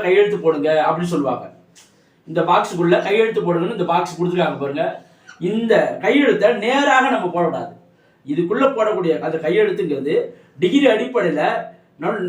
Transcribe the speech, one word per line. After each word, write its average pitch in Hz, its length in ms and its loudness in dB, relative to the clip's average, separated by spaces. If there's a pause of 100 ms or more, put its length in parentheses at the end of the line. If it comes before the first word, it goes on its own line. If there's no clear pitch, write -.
கையெழுத்து 196 400 4
போடுங்க 156 240 2 (180)
அப்படின்னு 170 240 -2
சொல்லுவாங்க. 139 340 -2 (800)
இந்த 160 220 -2
பாக்ஸுக்குள்ள 180 460 2 (100)
கையெழுத்து 220 400 2
போடுங்கன்னு 175 320 -2
இந்த 170 140 -2
பாக்ஸ் - 260 -2
கொடுத்துருக்காங்க 170 460 -2
பாருங்க. 143 220 -4 (640)
இந்த 220 240 0 (300)
கையெழுத்தை 233 440 4 (160)
நேராக 262 500 2
நம்ம 180 220 -2
போடக்கூடாது. - 360 -2 (560)
இதுக்குள்ள 175 380 0 (120)
போடக்கூடிய 185 360 0 (140)
அந்த 160 180 -4
கையெழுத்துங்கிறது 170 720 0 (480)
டிகிரி 269 300 4
அடிப்படையில 208 480 -2 (600)
நல்-, 202 260 -4